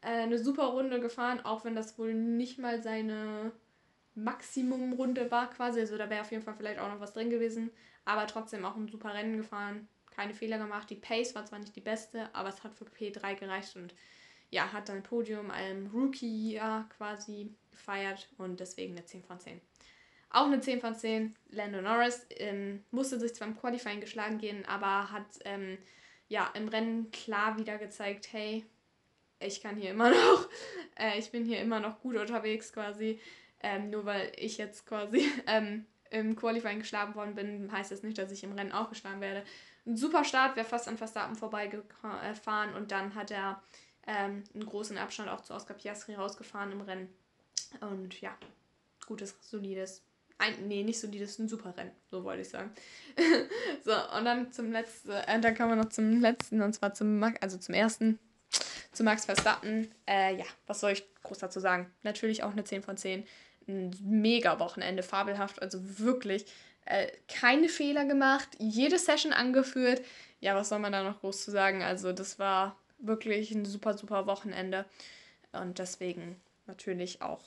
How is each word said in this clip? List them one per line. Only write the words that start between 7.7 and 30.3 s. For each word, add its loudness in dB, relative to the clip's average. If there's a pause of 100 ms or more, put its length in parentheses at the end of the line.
aber 0
trotzdem -8
auch -6
ein -6
super -10
Rennen -2
gefahren, -6 (220)
keine -6
Fehler -4
gemacht. -8
Die -10
Pace -2
war -8
zwar -14
nicht -14
die -14
beste, -6
aber -4
es -14
hat -12
für -18
P -8
drei -6
gereicht -8
und -14 (580)
ja, 0
hat -8
dann -6
Podium, -4
ähm, -6
Rookie-Jahr -2
quasi -10 (220)
gefeiert -6 (100)
und -6
deswegen -8
eine -12
zehn -18
von -14
zehn. -16 (680)
Auch 8
eine 4
zehn 0
von -4
zehn, -2 (140)
Lando -6
Norris, 2 (120)
ähm, -4
musste 0
sich -2
zwar -8
im -6
Qualifying -4
geschlagen -4
gehen, -6
aber 0
hat, -8 (200)
ähm, -6 (500)
ja, 0
im -4
Rennen 0
klar 0
wieder -4
gezeigt, -8
hey, -4 (720)
ich -6
kann -6
hier -4
immer 8
<laughs> -
noch, 10 (480)